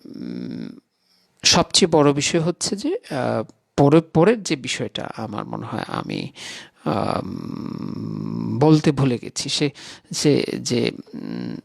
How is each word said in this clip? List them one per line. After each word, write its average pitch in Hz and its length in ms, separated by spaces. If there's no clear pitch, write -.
উম, 60 640
সবচেয়ে - 480
বড় 147 220
বিষয় 147 280
হচ্ছে 170 340
যে, 214 140
আহ, 123 540
পরে, 143 240
পরের 185 420
যে 170 120
বিষয়টা - 640
আমার 110 280
মনে 110 200
হয় 117 220
আমি, - 440
আম, - 1700
বলতে 156 320
ভুলে 135 260
গেছি, - 320
সে, 147 200
সে 147 300
যে, 120 320
উম, 60 520